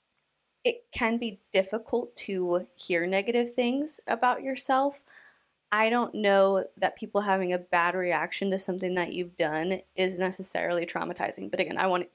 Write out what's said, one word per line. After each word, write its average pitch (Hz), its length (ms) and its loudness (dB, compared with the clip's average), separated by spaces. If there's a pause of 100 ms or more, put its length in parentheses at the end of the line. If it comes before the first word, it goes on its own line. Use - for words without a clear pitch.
(640)
it - 260 -2
can 233 260 0
be 226 220 -6 (140)
difficult 226 640 -2
to 185 600 -2
hear 175 320 -2
negative 233 460 0
things 262 520 0
about 247 380 0
yourself, 269 600 0 (680)
I 220 180 4
don't 240 240 0
know 196 520 4 (120)
that - 200 0
people 202 240 -2
having 190 320 2
a 180 60 2
bad 175 360 0
reaction 180 560 0
to 190 80 0
something 185 360 -4
that 175 180 -2
you've 175 240 -8
done 165 440 -2 (140)
is 185 240 0
necessarily 175 640 -2
traumatizing. 175 640 -6
But 185 120 0
again, - 160 2
I 185 100 4
want, 180 260 0